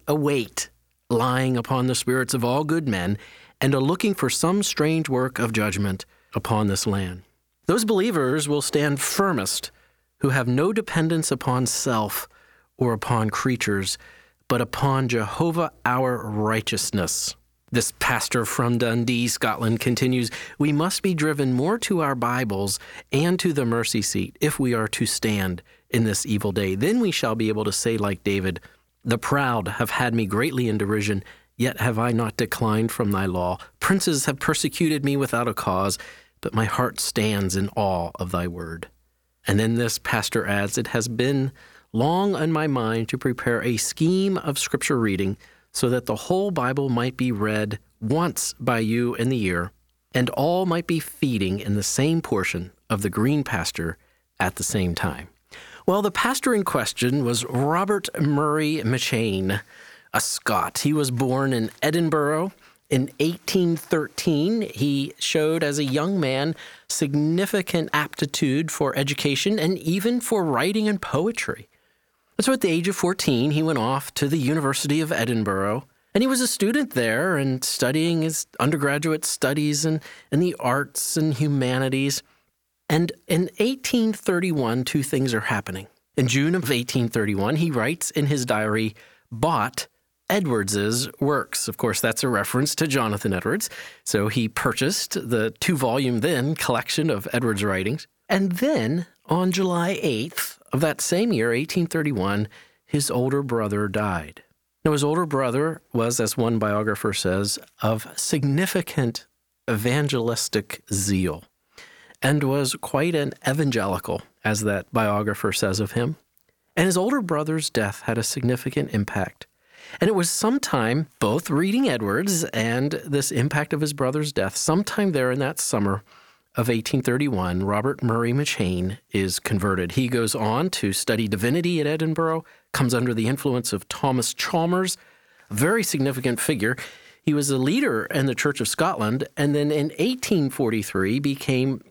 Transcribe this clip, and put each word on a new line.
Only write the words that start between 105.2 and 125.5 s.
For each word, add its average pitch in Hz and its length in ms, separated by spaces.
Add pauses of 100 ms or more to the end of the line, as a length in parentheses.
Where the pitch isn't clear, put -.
brother 139 540 (120)
was, 120 260
as 110 180
one 117 200
biographer 107 560
says, 98 460 (240)
of 110 320
significant 143 1120 (420)
evangelistic 120 1200
zeal 92 520 (800)
and 143 220
was 135 380
quite 160 340
an 143 180 (140)
evangelical, 117 720 (220)
as 107 160
that 101 320
biographer 104 640
says 98 260
of 101 140
him. 123 240 (580)
And 170 100
his 185 120
older 240 240
brother's 156 480
death 104 320
had 113 160
a 113 60
significant 127 680
impact. - 540 (540)
And 180 80
it 220 60
was 175 140
sometime, 151 800 (120)
both 120 300
reading 196 380
Edwards 147 560
and 123 640
this 143 260
impact 147 400
of 151 80
his 147 140
brother's 143 400
death, 95 240
sometime 190 560
there 127 180
in 127 80
that 139 220